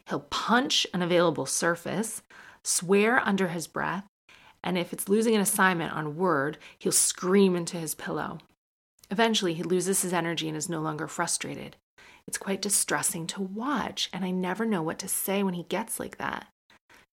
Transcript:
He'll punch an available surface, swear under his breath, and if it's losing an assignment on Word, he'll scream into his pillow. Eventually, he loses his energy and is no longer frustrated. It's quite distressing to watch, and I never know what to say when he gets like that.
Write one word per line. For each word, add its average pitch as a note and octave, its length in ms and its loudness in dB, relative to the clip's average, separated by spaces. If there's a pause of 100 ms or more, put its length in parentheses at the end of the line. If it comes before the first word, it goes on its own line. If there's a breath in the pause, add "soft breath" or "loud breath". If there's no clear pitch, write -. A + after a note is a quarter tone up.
He'll C#3+ 140 -4
punch - 720 2
an F3+ 80 0
available E3+ 440 4
surface, E3+ 760 -2 (420 loud breath)
swear G3+ 640 4
under F#3+ 220 2
his E3 180 -6
breath, D#3 380 -4 (560 loud breath)
and F3+ 160 0
if F3 140 -2
it's - 160 -6
losing A3 280 4
an G#3 60 4
assignment F#3 520 2
on D3+ 240 -6
Word, D3+ 400 2 (200 loud breath)
he'll F3+ 140 -2
scream F#3+ 640 4
into E3+ 220 -4
his D#3+ 180 -6
pillow. D#3+ 440 -6 (720)
Eventually, G#3 440 2
he E3+ 100 -4
loses F3+ 380 2
his F3+ 120 -2
energy E3 360 0
and D#3 80 -6
is D3 100 -6
no D#3+ 140 -4
longer D#3 260 -4
frustrated. C#3+ 720 -6 (500 loud breath)
It's - 100 -8
quite G3 240 -4
distressing E3 680 0
to - 140 -6
watch, A3 720 -4
and F#3+ 100 -4
I F#3 60 -2
never F#3 340 -2
know G#3 200 0
what E3 160 -4
to F#3+ 80 -10
say G3 340 -2
when F#3+ 140 0
he F3 80 -6
gets G#3 360 -6
like - 180 -8
that. - 300 -6 (640 loud breath)